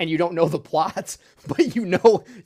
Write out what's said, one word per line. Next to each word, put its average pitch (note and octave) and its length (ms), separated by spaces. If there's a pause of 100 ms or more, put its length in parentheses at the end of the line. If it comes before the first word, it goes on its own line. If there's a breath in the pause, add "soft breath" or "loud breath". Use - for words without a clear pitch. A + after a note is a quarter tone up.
and E3 80
you D#3+ 80
don't F3 160
know E3 160
the D3+ 100
plots, - 600 (140 soft breath)
<laughs> - 140
but - 300
you A#3 80
know, G#3+ 400 (220 loud breath)